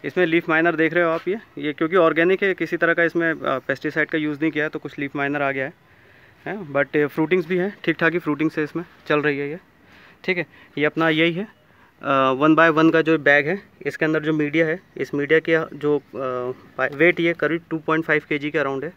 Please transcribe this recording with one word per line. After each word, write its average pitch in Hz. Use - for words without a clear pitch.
इसमें 180
leaf 170
miner 165
देख 156
रहे 175
हो 165
आप, 165
ये, 208
ये 147
क्योंकि 165
organic 170
है, 190
किसी 170
तरह 170
का 170
इसमें, 165
आ, 143
pesticide 147
का 165
यूज़ 151
नहीं 160
किया 147
है, 151
तो 151
कुछ -
leaf 139
miner 143
आ 139
गया 135
है, 156
है। 180
But, 139
आ, 147
fruitings 160
भी 185
हैं, 190
ठीक 160
ठाक 165
ही 175
fruitings 151
है 156
इसमें, 165
चल 151
रही 143
है 143
ये, 170
ठीक 185
है। 165
ये 147
अपना 160
यही 165
है, 196
आ, 135
one 147
by 160
one 160
का 160
जो 160
bag 143
है, 196
इसके 143
अंदर 156
जो 156
media 151
है, 165
इस -
media 143
के 160
जो, 147
आ, 127
weight 165
ये 170
करीब 160
टू 160
पॉइंट 160
फ़ाइव 151
केजी 147
के 156
around 135
है। 165